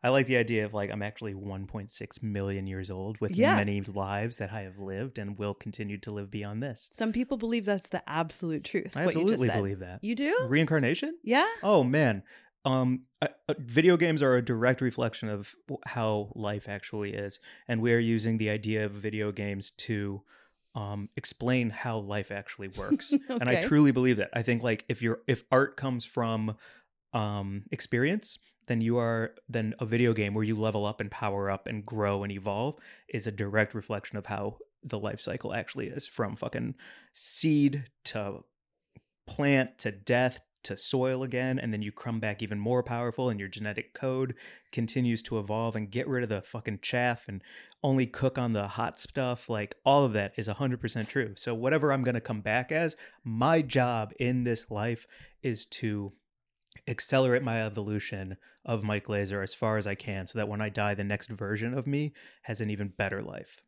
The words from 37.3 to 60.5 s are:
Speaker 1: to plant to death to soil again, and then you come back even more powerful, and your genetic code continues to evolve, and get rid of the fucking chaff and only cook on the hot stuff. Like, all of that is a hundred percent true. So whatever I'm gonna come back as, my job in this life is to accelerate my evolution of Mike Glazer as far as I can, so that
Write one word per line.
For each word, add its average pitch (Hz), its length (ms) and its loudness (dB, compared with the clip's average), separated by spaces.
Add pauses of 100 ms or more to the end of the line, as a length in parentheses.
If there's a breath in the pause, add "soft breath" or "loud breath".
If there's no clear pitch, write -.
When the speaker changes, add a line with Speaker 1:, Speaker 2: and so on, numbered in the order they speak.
Speaker 1:
to 101 380 -6 (840)
plant 139 520 2
to 113 120 -4
death 120 500 0 (200)
to 98 160 -8
soil 131 460 0
again, 127 340 0
and 120 140 -4
then 107 100 -2
you 104 100 -4
come 113 280 -6
back 107 240 -4
even 104 160 -4
more 120 240 2
powerful, 120 460 -2
and 104 100 -2
your 98 80 -6
genetic 104 460 -6
code 131 420 -2 (380 loud breath)
continues 117 480 2
to 113 180 -4
evolve, 107 360 -2
and 107 140 -4
get 117 180 -4
rid 127 140 -2
of 120 80 -2
the 101 120 -2
fucking 113 400 -8
chaff 123 480 0
and 98 120 -6 (400 loud breath)
only 135 240 4
cook 127 320 0
on 123 140 0
the 101 160 0
hot 113 320 -4
stuff. 127 500 -4
Like, 107 360 -4
all 139 180 8
of 127 100 4
that 101 220 0
is 107 140 -4
a 101 60 -2
hundred 127 260 -2
percent 110 260 -4
true. 113 300 -2
So 120 180 -2
whatever 139 380 2
I'm 131 100 2
gonna 120 160 2
come 110 220 -6
back 113 320 0
as, 160 240 0 (260 loud breath)
my 127 380 4
job 123 580 2
in 127 240 2
this 120 260 -2
life 110 380 -2 (340 loud breath)
is 117 240 -2
to 104 460 -4 (760)
accelerate 127 560 2
my 113 200 0
evolution 104 720 -4 (300 soft breath)
of 113 180 -2
Mike 104 220 0
Glazer 101 360 0
as 95 120 -4
far 110 240 0
as 101 100 -2
I 98 80 -2
can, 98 320 -8
so - 120 -8
that 104 100 -2